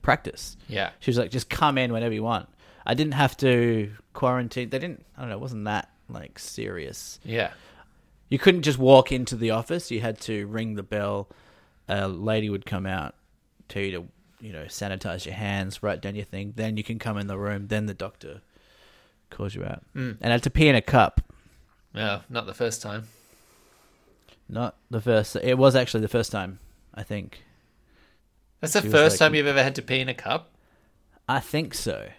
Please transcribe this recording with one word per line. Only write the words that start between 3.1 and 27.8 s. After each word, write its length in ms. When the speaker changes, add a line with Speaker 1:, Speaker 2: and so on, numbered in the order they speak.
Speaker 1:
have 240
to 520
quarantine. 580
They 80
didn't, 260
I 60
don't 80
know, 60
it 40
wasn't 240
that, 260
like, 300
serious. 880
Speaker 2:
Yeah. 260
Speaker 1:
You 100
couldn't 240
just 160
walk 320
into 240
the 160
office. 400
You 100
had 220
to 240
ring 300
the 80
bell. 440
A 180
lady 420
would 160
come 220
out, 300
tell 140
you 100
to, 140
you 120
know, 140
sanitize 600
your 80
hands, 480
write 180
down 140
your 100
thing. 300
Then 220
you 80
can 160
come 180
in 80
the 120
room. 280
Then 200
the 80
doctor 460
calls 260
you 80
out. 180
Speaker 2:
Mm. 240
Speaker 1:
And 120
I 40
had 80
to 60
pee 180
in 80
a 60
cup. 380
Speaker 2:
No, 360
not 180
the 80
first 280
time. 260
Speaker 1:
Not 280
the 100
first. 360
It 220
was 160
actually 280
the 60
first 220
time, 300
I 80
think. 400